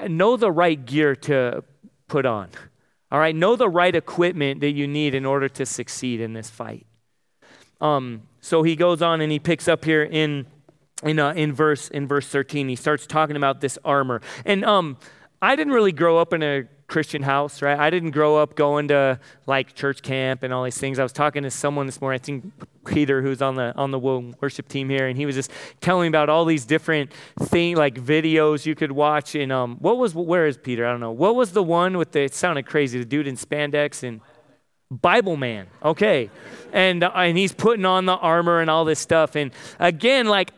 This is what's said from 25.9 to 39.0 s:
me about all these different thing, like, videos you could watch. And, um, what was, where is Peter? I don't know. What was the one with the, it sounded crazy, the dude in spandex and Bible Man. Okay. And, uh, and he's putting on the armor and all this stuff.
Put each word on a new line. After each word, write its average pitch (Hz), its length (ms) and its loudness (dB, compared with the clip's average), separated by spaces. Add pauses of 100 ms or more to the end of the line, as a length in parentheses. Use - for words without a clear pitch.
me 170 60 2
about 151 200 4
all 160 160 4
these 160 200 0
different 151 460 0 (300)
thing, 170 360 0
like, 147 180 4
videos 151 720 2
you 151 100 -2
could 143 160 -2
watch. 147 420 0
And, 143 160 -4
um, 123 300 -2
what 214 160 2
was, 240 180 0
where 170 320 0
is 135 120 -2
Peter? 120 280 -4
I 120 60 0
don't 120 80 -6
know. 117 120 -6
What 170 220 2
was 240 180 0
the 202 100 2
one 175 340 0
with 165 160 -2
the, 147 80 0
it 139 140 -2
sounded 156 320 -2
crazy, 135 340 -2
the 120 40 -6
dude 143 220 -2
in 135 100 -6
spandex 147 680 -4
and 117 160 -10 (680)
Bible 180 480 0
Man. 113 300 -6 (140)
Okay. 156 460 2 (420)
And, 185 320 2
uh, 180 120 2
and 175 240 2
he's 190 140 2
putting 208 340 2
on 185 180 2
the 185 120 2
armor 170 440 2
and 160 80 0
all 160 160 4
this 156 140 0
stuff. 160 380 2